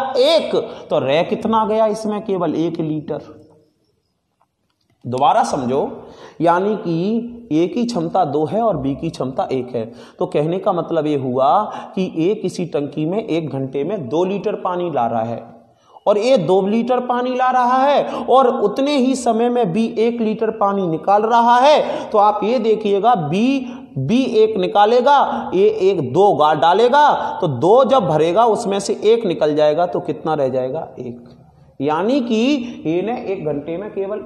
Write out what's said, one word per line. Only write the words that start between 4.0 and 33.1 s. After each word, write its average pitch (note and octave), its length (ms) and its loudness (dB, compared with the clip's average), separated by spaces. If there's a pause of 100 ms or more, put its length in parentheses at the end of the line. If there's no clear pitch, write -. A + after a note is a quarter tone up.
दोबारा D3 380 2
समझो, C#3+ 640 -4 (340)
यानी F3+ 360 2
कि F#3+ 760 -4
ए E3 140 2
की A#3 180 -4
क्षमता F3 400 -2
दो D3 200 -2
है F3+ 160 -4
और G#3 160 0
बी C3+ 180 -4
की E3 140 -8
क्षमता C3+ 420 -6
एक B2 240 -4
है, A2+ 100 -4 (340)
तो F3+ 80 -2
कहने E3 320 -2
का F#3+ 140 0
मतलब E3 340 -2
ये D3+ 100 0
हुआ C3 460 0 (320)
कि F#3 240 -4
ए F3 160 2
किसी F3+ 320 -6
टंकी D3+ 380 -4
में F3+ 140 -2
एक D#3+ 300 -4
घंटे C3+ 340 -4
में F3 260 -6
दो D#3+ 160 0
लीटर G3 320 -4
पानी F3 340 -4
ला B2 160 0
रहा A#2 160 -2
है A#2 200 -8 (640)
और G#3 100 4
ए B3 220 4
दो F#3 240 2
लीटर A#3 380 0
पानी B3 340 -2
ला B3+ 160 0
रहा B3+ 280 2
है C4+ 240 2 (220)
और B3+ 240 6
उतने C4+ 460 0
ही C4 200 2
समय A#3 340 0
में A#3+ 240 0
बी A3+ 120 0 (140)
एक A#3+ 220 0
लीटर G#3+ 320 -2
पानी G3 340 0
निकाल G3 360 0
रहा A#3+ 340 4
है। C4 520 2
तो A3 80 0
आप G#3 260 4
ये A#3 160 2
देखिएगा, G#3 560 2
बी, G3+ 440 0 (400)
बी G3+ 240 2
एक A3 340 2
निकालेगा, A#3 960 2
ए F#3+ 140 4 (140)
एक, F3 320 0
दो F#3+ 200 6
गा-, D3+ 220 4
डालेगा, A3+ 520 4 (340)
तो F#3 80 0
दो E3+ 360 4
जब G#3+ 220 2
भरेगा E3+ 400 2
उसमें G3 320 -2
से G3 240 -4
एक A3+ 220 4
निकल D#3 300 0
जाएगा, D3+ 300 2
तो F3+ 160 -4
कितना D#3 320 -4
रह C#3 160 0
जाएगा? C3 380 -4 (120)
एक। A#2+ 340 -14 (460)
यानी E3+ 420 0
कि A#3+ 680 -2
ए E3+ 140 -2
ने A#3 220 -6